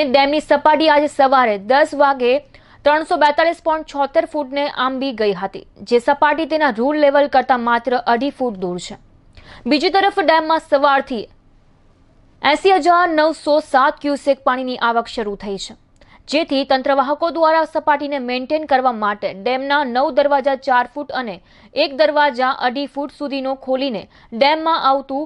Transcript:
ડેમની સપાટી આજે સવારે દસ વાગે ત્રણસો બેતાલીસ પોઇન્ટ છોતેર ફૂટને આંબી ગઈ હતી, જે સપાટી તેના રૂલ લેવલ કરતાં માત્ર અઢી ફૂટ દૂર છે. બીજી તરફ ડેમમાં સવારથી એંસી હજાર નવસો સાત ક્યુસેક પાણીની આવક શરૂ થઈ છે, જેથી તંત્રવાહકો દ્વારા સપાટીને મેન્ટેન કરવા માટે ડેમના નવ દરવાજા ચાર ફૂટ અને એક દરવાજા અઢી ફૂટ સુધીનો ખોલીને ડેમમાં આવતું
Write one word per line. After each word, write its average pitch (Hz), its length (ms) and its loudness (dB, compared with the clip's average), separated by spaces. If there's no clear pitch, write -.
ડેમની 277 320 2
સપાટી 302 480 2
આજે 294 180 4
સવારે 262 460 2
દસ 294 240 2
વાગે 269 400 2
ત્રણસો 302 380 2
બેતાલીસ 320 400 2
પોઇન્ટ 311 320 -4
છોતેર 285 320 0
ફૂટને 285 400 -4
આંબી 262 360 -4
ગઈ 214 200 0
હતી, 190 300 -10
જે 240 120 2
સપાટી 294 520 0
તેના 302 240 0
રૂલ 285 300 0
લેવલ 285 260 4
કરતાં 254 380 2
માત્ર 233 360 0
અઢી 240 300 0
ફૂટ 226 240 -6
દૂર 180 240 -6
છે. - 160 -16
બીજી 294 320 0
તરફ 392 240 2
ડેમમાં 320 480 2
સવારથી 269 560 0
એંસી 330 360 4
હજાર 349 300 2
નવસો 302 500 0
સાત 285 340 0
ક્યુસેક 277 400 -2
પાણીની 254 360 -2
આવક 233 320 -2
શરૂ 208 220 -6
થઈ 196 220 -10
છે, - 180 -16
જેથી 277 420 -2
તંત્રવાહકો 277 640 0
દ્વારા 320 320 2
સપાટીને 294 560 -2
મેન્ટેન 254 480 -4
કરવા 262 240 2
માટે 208 400 -4
ડેમના 262 500 -2
નવ 247 300 -2
દરવાજા 277 500 2
ચાર 247 300 2
ફૂટ 294 260 -10
અને 214 160 -8
એક 294 260 0
દરવાજા 285 500 2
અઢી 262 200 -6
ફૂટ 285 320 -10
સુધીનો 269 380 -6
ખોલીને 262 440 -4
ડેમમાં 311 560 0
આવતું 269 380 -2